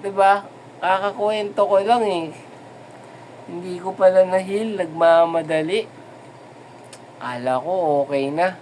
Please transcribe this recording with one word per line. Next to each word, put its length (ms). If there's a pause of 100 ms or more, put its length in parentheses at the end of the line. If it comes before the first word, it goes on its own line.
Diba? 480 (320)
Kakakwento 880
ko 160
lang 240
eh. 240 (1120)
Hindi 320
ko 160
pala 320
na-heal. 560
Nagmamadali. 1040 (1400)
Akala 400
ko 440
okay 280
na. 300